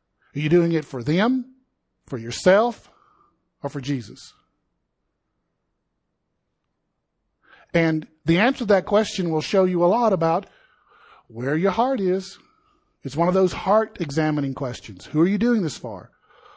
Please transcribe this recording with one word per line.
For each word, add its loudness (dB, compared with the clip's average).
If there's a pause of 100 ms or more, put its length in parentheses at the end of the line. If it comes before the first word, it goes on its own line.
(340)
Are -10
you -2
doing 4
it -2
for -10
them, 0 (520)
for -10
yourself, 2 (720)
or -6
for -10
Jesus? -8 (3500)
And 0 (180)
the 2
answer 2
to -6
that 2
question 0
will -2
show 2
you 0
a 4
lot 2
about 0 (840)
where -4
your 2
heart 0
is. -4 (640)
It's -12
one 2
of 2
those 2
heart 0
examining -2
questions. -10
Who -2
are 4
you 0
doing 2
this -4
for? -12 (460)